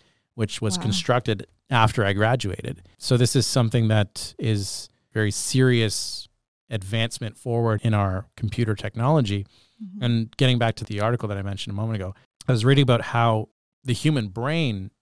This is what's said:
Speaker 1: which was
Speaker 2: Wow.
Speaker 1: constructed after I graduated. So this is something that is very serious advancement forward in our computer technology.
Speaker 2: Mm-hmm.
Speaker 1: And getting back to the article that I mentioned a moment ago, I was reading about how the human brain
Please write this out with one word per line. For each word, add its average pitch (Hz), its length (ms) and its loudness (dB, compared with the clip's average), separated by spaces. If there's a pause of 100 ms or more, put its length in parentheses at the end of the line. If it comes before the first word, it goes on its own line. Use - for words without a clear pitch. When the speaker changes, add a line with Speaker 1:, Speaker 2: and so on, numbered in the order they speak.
(360)
Speaker 1:
which 110 260 -4
was 110 160 0
Speaker 2:
Wow. - 60 -10
Speaker 1:
constructed 107 600 0 (220)
after 113 360 4
I 98 80 2
graduated. 107 680 -2 (160)
So - 180 0
this 120 180 4
is 127 140 2
something 113 400 2
that 107 500 0
is 101 500 -4 (240)
very 107 200 0
serious - 960 0 (420)
advancement 110 640 -4
forward 117 460 -2
in 110 120 2
our 98 320 -2 (100)
computer 110 400 -2
technology. 110 680 -2 (380)
Speaker 2:
Mm-hmm. 196 220 -10
Speaker 1:
And 117 320 -2
getting 127 240 4
back 113 160 0
to - 80 -12
the 101 160 -6
article 113 280 -2
that 101 100 -4
I 98 40 -6
mentioned 98 300 -8
a 98 40 -6
moment 110 200 -4
ago, 95 180 -6 (320)
I 135 60 2
was 113 120 2
reading 139 180 6
about 123 200 4
how 113 460 2 (360)
the 123 100 -2
human 135 340 0
brain 117 600 -4 (120)